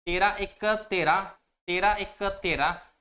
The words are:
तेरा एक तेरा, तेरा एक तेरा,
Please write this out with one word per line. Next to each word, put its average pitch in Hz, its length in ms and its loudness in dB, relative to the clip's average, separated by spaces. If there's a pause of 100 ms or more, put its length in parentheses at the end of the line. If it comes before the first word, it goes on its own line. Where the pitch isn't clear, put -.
तेरा 190 320 2
एक 202 260 -6
तेरा, 190 580 2 (440)
तेरा 185 260 2
एक 202 300 -6
तेरा, 175 500 0 (280)